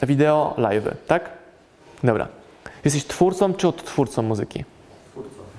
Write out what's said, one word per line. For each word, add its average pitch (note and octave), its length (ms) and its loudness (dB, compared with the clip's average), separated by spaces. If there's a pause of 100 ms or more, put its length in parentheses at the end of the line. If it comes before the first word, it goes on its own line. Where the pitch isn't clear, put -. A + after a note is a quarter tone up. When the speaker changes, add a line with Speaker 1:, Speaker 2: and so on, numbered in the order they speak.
Speaker 1:
wideo, D3 560 2
live'y, G#2+ 320 0 (160)
tak? E3+ 240 0 (760)
Dobra. A2+ 240 2 (560)
Jesteś C#3+ 200 0
twórcą F#3 500 2
czy F#3 140 0
odtwórcą - 540 -2
muzyki? A2 420 -4 (460)
Speaker 2:
Twórcą. - 200 -16 (280)